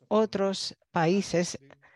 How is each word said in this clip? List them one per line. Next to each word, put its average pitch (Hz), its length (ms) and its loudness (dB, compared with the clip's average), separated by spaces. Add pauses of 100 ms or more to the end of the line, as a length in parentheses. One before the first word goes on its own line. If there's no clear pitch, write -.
otros 196 680 0 (160)
países 175 680 0 (360)